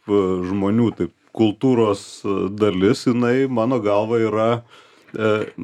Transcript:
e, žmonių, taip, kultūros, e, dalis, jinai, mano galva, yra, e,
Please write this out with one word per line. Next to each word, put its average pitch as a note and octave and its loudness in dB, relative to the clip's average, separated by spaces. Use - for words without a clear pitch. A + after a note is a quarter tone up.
e, G2+ 2
žmonių, G2+ 0
taip, F2 -4
kultūros, A2+ 2
e, G2+ -2
dalis, G#2 0
jinai, B2 0
mano B2 -2
galva, G#2+ 0
yra, A2 0
e, A2 -2